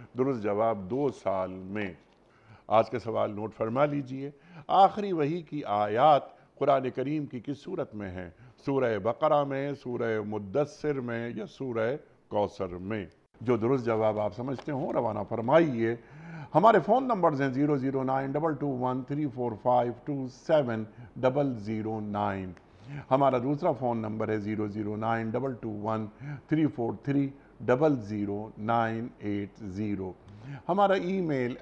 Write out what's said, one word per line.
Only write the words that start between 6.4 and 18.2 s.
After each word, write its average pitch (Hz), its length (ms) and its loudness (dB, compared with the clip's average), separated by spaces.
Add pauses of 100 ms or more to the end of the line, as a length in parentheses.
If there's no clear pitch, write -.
कुरान 135 320 2
करीम 143 360 -4
की 120 140 -10
किस 131 240 -10
सूरत 170 300 -8
में 101 160 -8
है? 90 240 -10 (320)
सूरह 127 320 2
बकरा 143 460 2
में, 139 300 -4
सूरह 117 480 -2
मुद्दस्सिर 120 800 -4
में 117 360 -6
या 208 120 -8
सूरह 123 500 -2 (320)
कौसर 104 360 -2
में? 90 420 -6 (320)
जो 113 180 2
दुरुस्त 120 260 2
जवाब 110 340 2
आप 104 140 -2
समझते 123 400 -6
हो, 151 180 -4
रवाना 107 340 -2
फरमाइए। 117 760 2 (560)
हमारे 202 260 8
फ़ोन 226 240 2
नंबर्स 170 360 2
हैं 139 120 2
ज़ीरो 143 260 2
ज़ीरो 135 260 0
नाइन 135 280 0